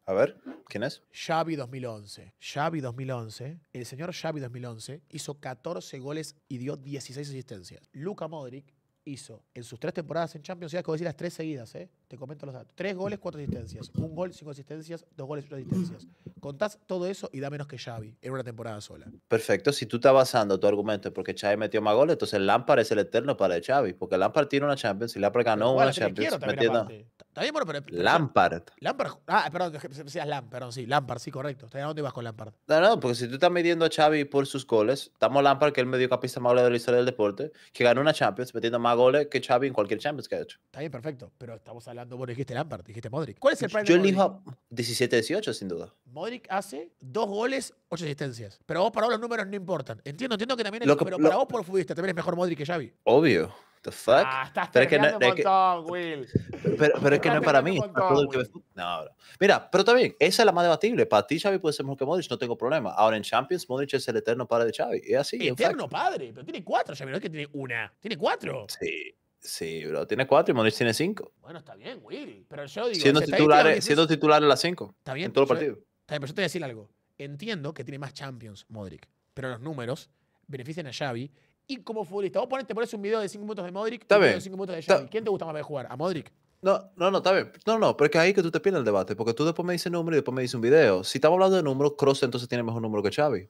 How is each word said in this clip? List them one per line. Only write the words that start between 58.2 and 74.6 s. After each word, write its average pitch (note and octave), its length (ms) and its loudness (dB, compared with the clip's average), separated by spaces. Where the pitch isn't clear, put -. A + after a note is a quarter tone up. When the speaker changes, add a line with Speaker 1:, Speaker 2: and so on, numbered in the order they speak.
Speaker 1:
el C#3 60 0
que C3 80 -4
Speaker 2:
montón, B2+ 60 0
Speaker 1:
ve - 180 -12
fútbol. - 40 -20
No, F2 260 -6
bro. - 140 -18
Mira, F#3 320 4
pero F3+ 100 6
está A#3 120 6
bien, A#3 260 2
esa F3 220 4
es A3 40 6
la F#3 60 6
más F3 120 4
debatible. E3+ 420 2
Para G#2 200 4
ti E3 140 -2
Xavi G3 180 0
puede D#3 140 0
ser C#3+ 120 -6
mejor C3+ 140 -8
que C3+ 60 -2
Modric, E3 260 -2
no A#2+ 80 -4
tengo A#2+ 180 -4
problema. C#3 360 -2
Ahora A2 240 4
en G#2 80 -4
Champions, C#3 440 -2
Modric C#3 260 -6
es B2+ 120 -2
el A2+ 100 -2
eterno A#2+ 300 -2
padre A#2 200 2
de A2 60 -2
Xavi. A#2+ 320 -4
Es A#2 140 0
así, C#3+ 220 -4
es D#3 140 0
Speaker 2:
Eterno G#3 340 0
Speaker 1:
fact. - 40 -14
Speaker 2:
padre, A3+ 400 -4
pero B2+ 120 -18
tiene G#3+ 180 -12
cuatro, C#4 320 -4
Xavi, C3+ 160 -12
no C#3 60 -6
es G#3 60 -8
que F#3 80 -8
tiene D3 240 -10
una, A#2+ 440 -8
tiene G#3 180 -10
cuatro. D#3+ 520 -4
Speaker 1:
Sí, D#2 480 -10
sí, E2 460 -10
bro, D2+ 200 -4
tiene B2 220 -2
cuatro E3 240 4
y - 20 2
Modric A2 220 2
tiene A#2 180 2
cinco. F#3 460 -6
Speaker 2:
Bueno, E3 180 -20
está - 160 -20
bien, E3+ 300 -18
Will, C#3+ 440 -16
pero C#3+ 180 -14
yo A3 200 -6
digo, G3+ 140 -2
Speaker 1:
Siendo C#3+ 180 6
Speaker 2:
esa D3 60 4
estadística - 120 0
Speaker 1:
titulares, D3+ 280 8
Speaker 2:
lo D#3+ 60 8
dices C3+ 140 2
Speaker 1:
siendo D3+ 220 4
titular D3+ 340 6
en D3+ 80 6
las C3 120 6